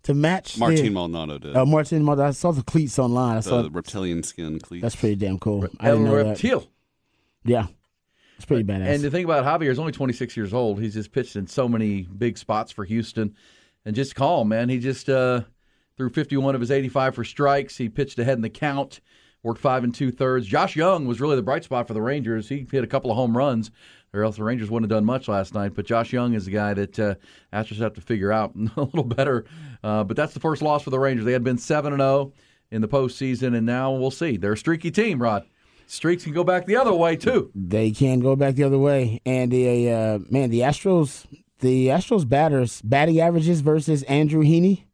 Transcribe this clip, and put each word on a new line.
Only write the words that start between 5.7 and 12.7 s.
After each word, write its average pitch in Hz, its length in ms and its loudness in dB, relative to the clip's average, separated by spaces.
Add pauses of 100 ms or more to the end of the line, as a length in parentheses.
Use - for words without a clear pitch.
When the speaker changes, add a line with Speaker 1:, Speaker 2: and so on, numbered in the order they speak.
Speaker 1:
I 110 120 2
didn't 110 140 4
Speaker 3:
El - 60 2
Speaker 1:
know 143 120 4
that. 107 140 -2
Speaker 3:
Reptil. - 280 -2 (800)
Speaker 1:
Yeah. 113 220 2 (680)
It's - 80 -20
pretty 120 200 2
badass. 95 220 -2
Speaker 3:
And 143 160 0
the 143 80 -2
thing 175 140 -2
about 151 200 0
Javier 156 260 0
is 127 80 0
only 160 140 -4
twenty-six 127 440 -4
years 101 160 -4
old. 110 280 -2
He's 107 140 -4
just 107 180 -8
pitched - 240 -4
in 98 100 -6
so 123 220 -2
many 107 340 0
big 98 340 -4
spots 110 360 -4